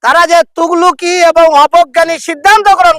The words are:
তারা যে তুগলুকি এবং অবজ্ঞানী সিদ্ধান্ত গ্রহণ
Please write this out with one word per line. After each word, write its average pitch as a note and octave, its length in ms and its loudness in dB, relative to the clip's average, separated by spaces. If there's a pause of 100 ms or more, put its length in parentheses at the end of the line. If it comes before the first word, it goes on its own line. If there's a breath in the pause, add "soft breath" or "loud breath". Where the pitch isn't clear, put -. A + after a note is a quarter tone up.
তারা D4 220 2
যে E4+ 120 2 (180)
তুগলুকি F4 580 -2 (160)
এবং E4 160 2 (180)
অবজ্ঞানী E4 520 -2 (100)
সিদ্ধান্ত G4 400 -2 (120)
গ্রহণ F4 200 0